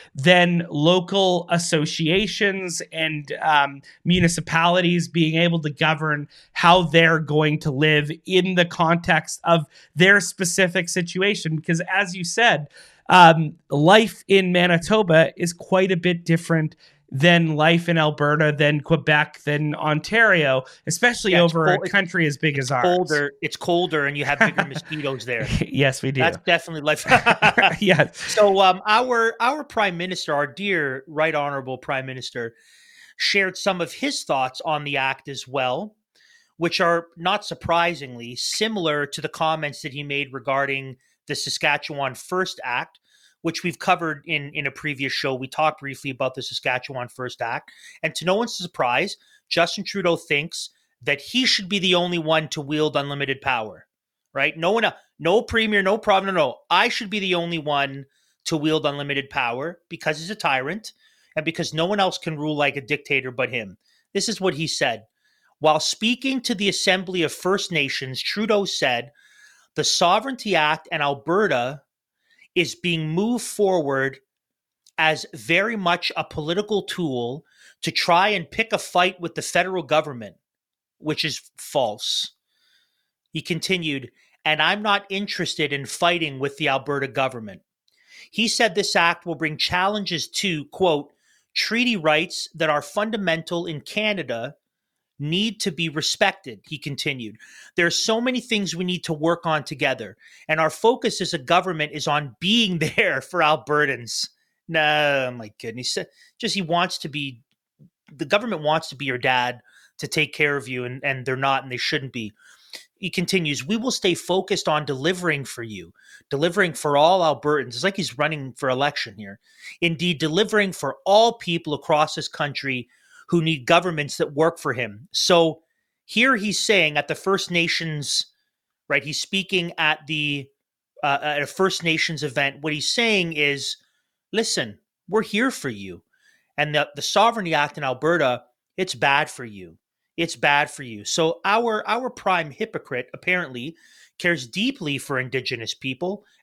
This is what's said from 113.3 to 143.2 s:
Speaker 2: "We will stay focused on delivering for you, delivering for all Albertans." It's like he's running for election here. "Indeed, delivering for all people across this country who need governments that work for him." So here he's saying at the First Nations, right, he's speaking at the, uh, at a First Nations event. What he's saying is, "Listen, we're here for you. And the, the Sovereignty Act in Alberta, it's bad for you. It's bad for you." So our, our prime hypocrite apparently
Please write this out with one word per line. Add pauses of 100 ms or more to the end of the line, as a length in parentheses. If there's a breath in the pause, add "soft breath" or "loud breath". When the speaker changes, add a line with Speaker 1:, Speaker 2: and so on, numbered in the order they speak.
Speaker 2:
"We
will
stay
focused
on
delivering
for
you, (340 soft breath)
delivering
for
all
Albertans."
It's
like
he's
running
for
election
here. (420 loud breath)
"Indeed,
delivering
for
all
people
across
this
country (400 soft breath)
who
need
governments
that
work
for
him."
So (420)
here
he's
saying
at
the
First
Nations, (640)
right,
he's
speaking
at
the, (540)
uh,
at
a
First
Nations
event.
What
he's
saying
is, (560)
"Listen, (300)
we're
here
for
you. (540)
And
the,
the
Sovereignty
Act
in
Alberta, (320)
it's
bad
for
you. (400)
It's
bad
for
you."
So
our,
our
prime
hypocrite
apparently (440 soft breath)